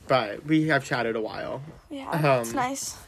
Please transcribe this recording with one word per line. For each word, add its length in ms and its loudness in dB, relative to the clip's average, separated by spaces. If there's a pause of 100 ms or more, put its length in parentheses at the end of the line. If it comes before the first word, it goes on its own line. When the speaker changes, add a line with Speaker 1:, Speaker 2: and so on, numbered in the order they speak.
Speaker 1:
but 380 2
we 240 4
have 160 4
chatted 320 0
a 40 0
while. 420 -6 (280)
Speaker 2:
Yeah, 500 2
it's 100 -4
Speaker 1:
Um, 60 -4
Speaker 2:
nice 520 -4